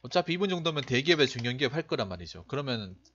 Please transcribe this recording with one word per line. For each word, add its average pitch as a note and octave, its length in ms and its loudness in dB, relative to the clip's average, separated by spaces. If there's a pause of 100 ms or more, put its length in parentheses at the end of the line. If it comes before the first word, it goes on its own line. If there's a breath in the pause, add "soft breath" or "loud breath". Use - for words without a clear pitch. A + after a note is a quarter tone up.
어차피 E3+ 300 0
이분 F#3 160 2
정도면 E3 360 0
대기업에 C#3 420 4
중견기업 B2 480 -2
할 D#3+ 120 -2
거란 B2 220 -2
말이죠. F2 400 -12
그러면 A#2 480 -4 (180)